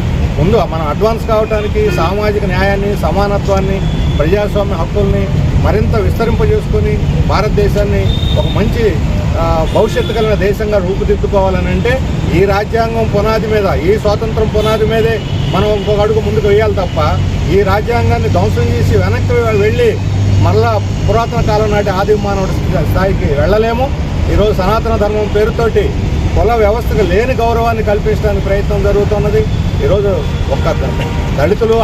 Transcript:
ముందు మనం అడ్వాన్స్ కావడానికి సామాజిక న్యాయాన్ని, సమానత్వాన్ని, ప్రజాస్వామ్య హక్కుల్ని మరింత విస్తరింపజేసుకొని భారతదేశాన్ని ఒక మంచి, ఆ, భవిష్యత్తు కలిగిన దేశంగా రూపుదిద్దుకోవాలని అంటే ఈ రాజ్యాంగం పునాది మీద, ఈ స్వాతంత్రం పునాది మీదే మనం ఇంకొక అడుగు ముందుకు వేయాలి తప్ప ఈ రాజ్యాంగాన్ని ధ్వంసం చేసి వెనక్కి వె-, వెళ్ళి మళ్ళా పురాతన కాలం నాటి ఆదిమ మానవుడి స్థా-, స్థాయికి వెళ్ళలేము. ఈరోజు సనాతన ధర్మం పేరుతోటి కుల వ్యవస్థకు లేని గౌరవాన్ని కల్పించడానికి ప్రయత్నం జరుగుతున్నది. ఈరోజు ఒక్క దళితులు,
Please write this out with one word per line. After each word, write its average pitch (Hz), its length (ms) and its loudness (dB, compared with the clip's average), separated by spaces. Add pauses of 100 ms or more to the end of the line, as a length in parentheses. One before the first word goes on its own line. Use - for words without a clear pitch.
(400)
ముందు 208 180 2 (140)
మనం 160 220 -4
అడ్వాన్స్ 208 340 0
కావడానికి 214 540 0 (180)
సామాజిక 202 460 0
న్యాయాన్ని, 196 600 0
సమానత్వాన్ని, 196 720 0 (400)
ప్రజాస్వామ్య 202 560 0
హక్కుల్ని 180 500 0 (420)
మరింత 220 300 2
విస్తరింపజేసుకొని 214 1000 0 (340)
భారతదేశాన్ని 190 760 2 (380)
ఒక - 80 0 (100)
మంచి, 226 280 0 (560)
ఆ, 165 40 0 (300)
భవిష్యత్తు 220 380 0
కలిగిన 220 220 0 (120)
దేశంగా 208 300 0
రూపుదిద్దుకోవాలని 190 1000 0
అంటే 233 180 0 (440)
ఈ 175 80 4
రాజ్యాంగం 226 600 0 (100)
పునాది 220 320 0
మీద, 214 200 0 (220)
ఈ 214 100 2
స్వాతంత్రం 214 560 0
పునాది 214 300 0
మీదే 220 300 0 (380)
మనం 196 200 0
ఇంకొక 202 260 0
అడుగు 214 200 2
ముందుకు 214 280 0
వేయాలి 208 340 2
తప్ప - 180 -2 (540)
ఈ 196 80 4
రాజ్యాంగాన్ని 233 680 0
ధ్వంసం 214 440 0
చేసి 233 240 2
వెనక్కి 247 360 0
వె-, 226 320 0
వెళ్ళి 226 240 2 (560)
మళ్ళా 185 260 2 (380)
పురాతన 233 380 0
కాలం 214 240 0
నాటి 208 180 0
ఆదిమ 196 340 0
మానవుడి 196 340 -2
స్థా-, - 340 -2
స్థాయికి 180 360 0 (140)
వెళ్ళలేము. 226 440 0 (460)
ఈరోజు 208 220 2
సనాతన 220 420 0
ధర్మం 208 400 0
పేరుతోటి 214 480 0 (520)
కుల 196 180 2
వ్యవస్థకు 226 580 0
లేని 233 220 0
గౌరవాన్ని 233 500 0
కల్పించడానికి 208 640 0
ప్రయత్నం 202 380 0
జరుగుతున్నది. 202 580 2 (420)
ఈరోజు - 280 0 (440)
ఒక్క - 100 -2 (760)
దళితులు, 214 440 2